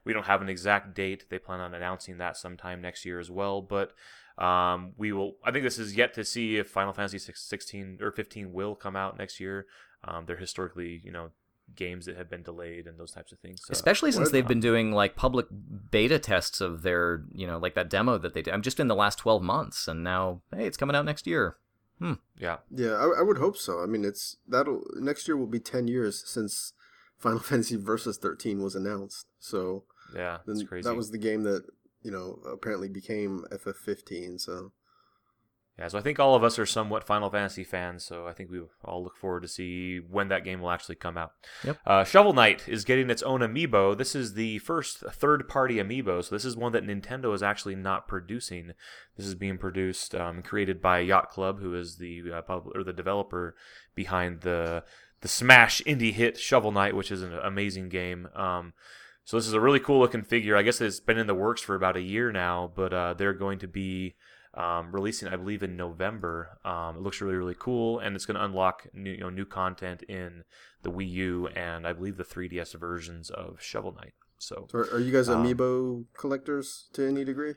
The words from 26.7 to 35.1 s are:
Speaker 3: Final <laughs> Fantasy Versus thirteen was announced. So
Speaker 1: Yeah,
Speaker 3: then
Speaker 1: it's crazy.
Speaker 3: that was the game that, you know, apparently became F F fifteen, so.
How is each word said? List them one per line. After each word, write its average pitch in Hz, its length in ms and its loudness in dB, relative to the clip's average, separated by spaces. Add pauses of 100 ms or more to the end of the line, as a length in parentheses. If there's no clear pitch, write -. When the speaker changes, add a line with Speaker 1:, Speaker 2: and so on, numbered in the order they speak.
Speaker 3:
Final 113 220 2
<laughs> - 0 -
Fantasy 117 360 0
Versus 107 400 -2
thirteen 98 460 -4
was 95 140 -4
announced. 98 500 -6 (140)
So 95 440 -4 (300)
Speaker 1:
Yeah, 87 320 -6
Speaker 3:
then 107 100 -4
Speaker 1:
it's 104 120 -4
crazy. 92 200 -6
Speaker 3:
that 117 60 0
was 113 160 -4
the 110 80 -6
game 107 240 0
that, 101 220 0 (360)
you 107 120 -10
know, 92 280 -10 (100)
apparently 98 380 -6
became 98 640 -6
F 98 140 -12
F 98 100 -6
fifteen, 90 640 -8
so. 90 340 -10 (1080)